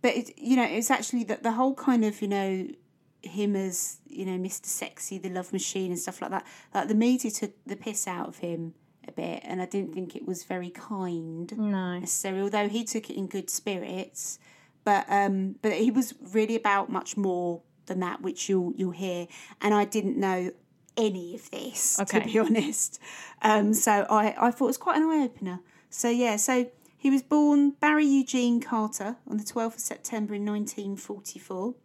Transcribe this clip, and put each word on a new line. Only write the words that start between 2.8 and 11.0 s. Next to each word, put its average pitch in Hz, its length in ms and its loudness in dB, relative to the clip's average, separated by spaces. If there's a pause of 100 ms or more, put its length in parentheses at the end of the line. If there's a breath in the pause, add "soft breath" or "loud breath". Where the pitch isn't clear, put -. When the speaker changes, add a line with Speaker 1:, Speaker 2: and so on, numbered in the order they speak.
Speaker 1:
him 202 340 -2
as, 190 500 -4
you 190 200 -8
know, 185 100 -2
Mister 185 320 -6
Sexy, - 480 -8
the 185 140 -6
Love 180 220 -6
Machine 185 380 -2
and 175 80 -2
stuff - 220 -8
like - 100 -8
that, - 160 -4 (280 loud breath)
like, 196 140 0
the 214 60 2
media 240 360 4
took 208 220 -6 (120)
the 196 100 -8
piss 214 320 -6
out 175 220 -6
of 170 100 -14
him 165 360 -6 (340)
a - 40 -16
bit, 170 320 -6
and 185 180 -6
I 180 40 -4
didn't 185 280 -4
think 180 200 -8
it - 120 -10
was 180 180 -6
very 180 260 -6
kind 170 880 -8